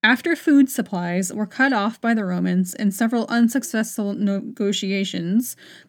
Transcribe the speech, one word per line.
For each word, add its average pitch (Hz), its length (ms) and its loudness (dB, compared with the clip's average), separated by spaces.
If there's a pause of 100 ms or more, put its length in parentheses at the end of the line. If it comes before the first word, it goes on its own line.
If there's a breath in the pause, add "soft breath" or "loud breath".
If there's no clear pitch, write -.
After 254 360 2
food 277 320 6
supplies 180 640 -4
were 214 120 -2
cut 269 280 0
off 226 260 -2
by 233 140 0
the 220 100 0
Romans 180 500 0
in 202 180 0
several 226 360 0
unsuccessful 226 880 0
negotiations, 196 1400 -2 (320 loud breath)